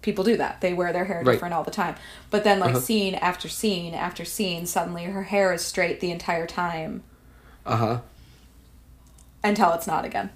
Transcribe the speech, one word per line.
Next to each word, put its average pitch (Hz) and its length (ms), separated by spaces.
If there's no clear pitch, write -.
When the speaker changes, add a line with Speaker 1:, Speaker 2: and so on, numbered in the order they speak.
Speaker 1:
people 202 220
do 214 140
that. - 240
They 180 120
wear 175 200
their 175 120
hair 185 180
Speaker 2:
Right. 123 100
Speaker 1:
different 170 220
all 160 80
the - 80
time. 180 240
But 208 140
then, 202 160
like, 175 120
Speaker 2:
Uh-huh. 127 100
Speaker 1:
scene 196 340
after 175 340
scene 170 440
after 175 320
scene, 175 420
suddenly 175 380
her 196 180
hair 196 300
is 170 120
straight - 340
the 175 120
entire 170 340
time. 170 580
Speaker 2:
Uh-huh. 117 340
Speaker 1:
Until 208 300
it's 165 140
not 160 180
again. - 300